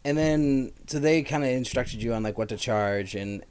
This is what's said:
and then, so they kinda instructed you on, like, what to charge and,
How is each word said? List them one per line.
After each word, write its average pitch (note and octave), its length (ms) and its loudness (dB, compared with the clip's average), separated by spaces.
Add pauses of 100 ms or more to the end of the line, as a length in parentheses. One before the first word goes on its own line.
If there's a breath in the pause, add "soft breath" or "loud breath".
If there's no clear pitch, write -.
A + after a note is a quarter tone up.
and C#3+ 140 0
then, D3+ 540 2 (160)
so D3+ 100 -4
they D#3 240 4
kinda C#3+ 280 -2
instructed B2 520 -2
you A#2 120 -2
on, A2 100 -2
like, G#2+ 140 -4
what A2 120 -2
to G#2+ 80 -6
charge G2+ 560 0
and, G2+ 380 -6